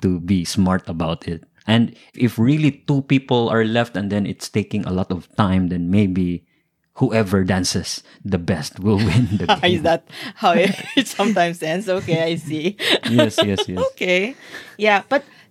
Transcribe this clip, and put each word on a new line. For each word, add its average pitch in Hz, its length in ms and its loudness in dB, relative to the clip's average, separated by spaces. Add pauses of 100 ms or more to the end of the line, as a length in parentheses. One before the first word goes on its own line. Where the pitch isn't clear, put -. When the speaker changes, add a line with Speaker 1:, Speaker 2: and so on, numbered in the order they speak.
Speaker 1:
to 90 160 0
be 90 240 0
smart 92 420 0
about 82 400 -6
it. 82 160 -8 (240)
And 113 260 2 (200)
if 120 260 0
really 143 320 4 (160)
two 139 160 2
people 127 460 2
are 113 160 2
left 117 320 -2
and 101 160 -4
then 104 120 0
it's - 240 -8
taking 104 360 -4
a 92 80 -4
lot 92 180 -2
of 87 240 -6
time, 92 340 2
then 87 220 -4
maybe 92 540 0 (500)
whoever 104 480 2
dances 92 580 -2 (220)
the 95 160 -2
best 85 400 -4
will 101 180 2
<laughs> 104 120 2
win 113 180 2 (100)
the - 80 -2
Speaker 2:
<laughs> 202 160 0
Speaker 1:
game. 180 140 2
Speaker 2:
Is 156 80 -2
that 165 240 0 (280)
how 185 180 2
it, 190 180 4 (160)
<laughs> - 80 -6
it 277 120 2
sometimes 180 540 0
ends? 165 280 -4
Okay, 175 340 0
I 165 120 -2
see. 156 420 -6 (140)
<laughs> - 200 -2
Speaker 1:
Yes, 208 320 2
yes, 208 240 -2
yes. - 120 -6 (140)
Speaker 2:
Okay. 190 420 -2 (420)
Yeah, 208 320 2
but 262 140 0 (280)